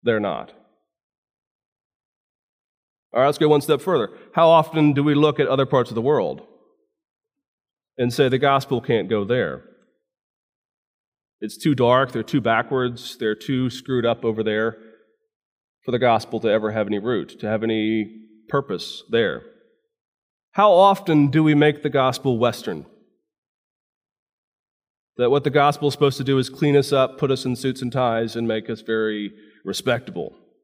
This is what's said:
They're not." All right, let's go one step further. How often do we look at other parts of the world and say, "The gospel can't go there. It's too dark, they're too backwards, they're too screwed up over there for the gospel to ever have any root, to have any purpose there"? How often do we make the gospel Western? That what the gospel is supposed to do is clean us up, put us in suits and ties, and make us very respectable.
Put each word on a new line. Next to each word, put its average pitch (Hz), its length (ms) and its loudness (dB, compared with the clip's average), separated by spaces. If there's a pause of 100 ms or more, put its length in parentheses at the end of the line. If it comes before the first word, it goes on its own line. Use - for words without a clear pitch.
They're 113 160 0
not." 87 340 -8 (2500)
All 120 100 0
right, 135 40 6
let's 143 140 0
go 151 80 4
one 147 140 4
step 143 200 0
further. 151 300 -2 (220)
How 165 160 4
often 156 440 4
do 143 100 0
we 147 120 2
look 147 240 2
at 143 80 2
other 135 180 0
parts 127 240 0
of 107 60 -8
the 113 60 -4
world 117 440 -2 (1500)
and 120 160 -2
say, 139 160 2
"The 131 80 0
gospel 135 440 0
can't 104 280 -2
go 107 140 0
there. 95 440 -4 (1700)
It's 107 160 -12
too 156 160 0
dark, 127 380 2
they're 117 100 -6
too 135 200 -2
backwards, 120 760 -4
they're 107 180 -2
too 127 360 -4
screwed 123 340 -4
up 117 180 -2
over 110 200 -2
there 110 340 -2 (1080)
for 131 60 -6
the 120 80 -2
gospel 113 400 0
to 113 80 -2
ever 107 240 0
have 107 160 -2
any 104 100 -2
root, 104 440 -6
to 107 60 -8
have 107 140 -2
any 110 440 -2 (420)
purpose - 640 -6
there"? 101 340 0 (1080)
How 202 180 4
often 175 560 4
do 151 160 2
we 151 100 4
make 147 300 2
the 151 60 -2
gospel 131 500 0
Western? 110 460 -4 (2250)
That 123 120 2
what 139 140 2
the 147 60 0
gospel 143 400 2
is 135 40 -8
supposed 139 240 0
to 131 60 -6
do 135 140 0
is 127 120 -2
clean 147 280 2
us 143 160 2
up, 131 240 0
put 135 140 -2
us 131 120 -4
in 123 140 -4
suits 131 240 -6
and 123 100 -8
ties, 117 440 -2
and 117 120 -4
make 110 220 -6
us 110 120 -8
very 110 520 -4 (320)
respectable. 95 680 -6 (300)